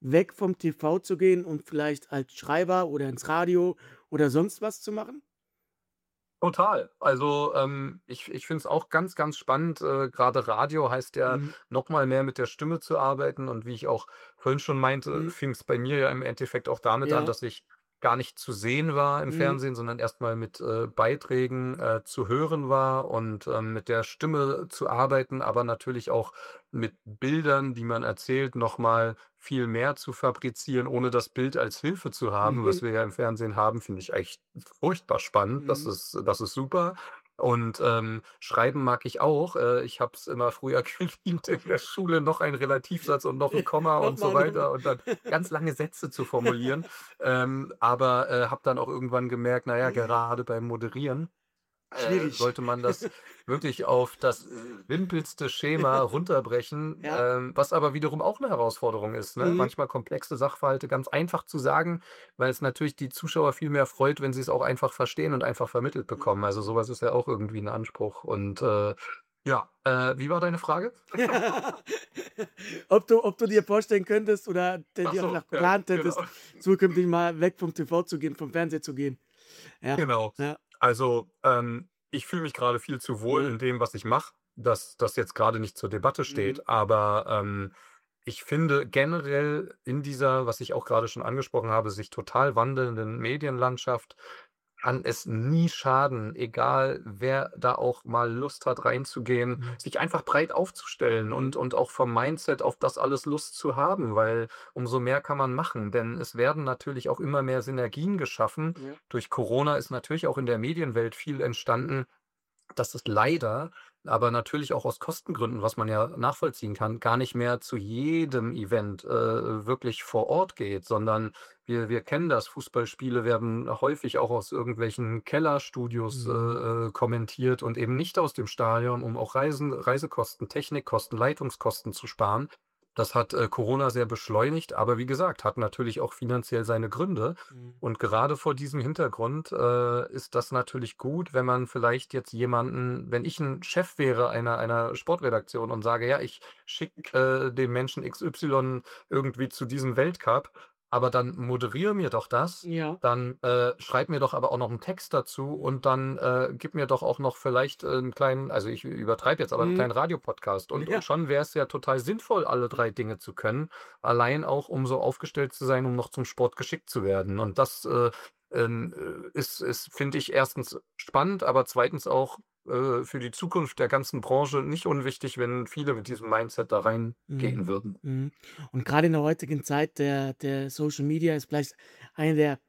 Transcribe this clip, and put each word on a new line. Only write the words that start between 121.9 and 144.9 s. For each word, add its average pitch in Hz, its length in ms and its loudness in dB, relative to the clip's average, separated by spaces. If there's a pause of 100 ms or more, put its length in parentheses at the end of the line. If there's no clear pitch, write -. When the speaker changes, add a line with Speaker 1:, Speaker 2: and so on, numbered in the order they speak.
Speaker 2:
kennen 165 260 -2
das, 143 200 2
Fußballspiele 123 760 -2
werden 117 440 0 (120)
häufig 135 380 0
auch 120 120 2
aus 117 220 -2
irgendwelchen 113 720 -2
Kellerstudios, 131 1040 -2
Speaker 1:
Mhm. - 0 -
Speaker 2:
äh, 123 40 -2 (580)
äh, - 40 -8
kommentiert 120 720 0
und 117 120 -2
eben 123 200 0
nicht 170 240 -2
aus 151 140 2
dem 117 120 -4
Stadion, 120 560 0
um 117 140 -4
auch 113 180 -4
Reisen, 143 380 0
Reisekosten, 127 760 -2
Technikkosten, - 680 -4
Leitungskosten 117 760 -2
zu - 140 -12
sparen. 110 420 0 (460)
Das - 200 0
hat, 117 200 0
äh, 113 140 2
Corona 127 420 0
sehr 120 160 0
beschleunigt, 117 680 0
aber 117 220 2
wie 123 100 -2
gesagt, 147 380 0
hat - 140 0
natürlich 113 420 -2
auch - 120 -2
finanziell 120 520 -2
seine 113 240 0
Gründe. 139 460 -2 (160)
Speaker 1:
Mhm. 123 320 -20
Speaker 2:
Und 120 160 -2
gerade 120 380 2
vor 147 180 0
diesem 139 260 -6
Hintergrund, 135 720 -2
äh, 120 600 2
ist - 220 -8
das 123 180 -2
natürlich 123 460 -4
gut, 156 340 -4
wenn 127 140 2
man 123 200 2
vielleicht 120 460 0
jetzt 131 200 -6
jemanden, 123 800 -2
wenn 120 140 0
ich - 160 -4
ein 139 220 -2
Chef - 340 -2
wäre 120 320 4
einer, 117 300 0
einer 117 380 0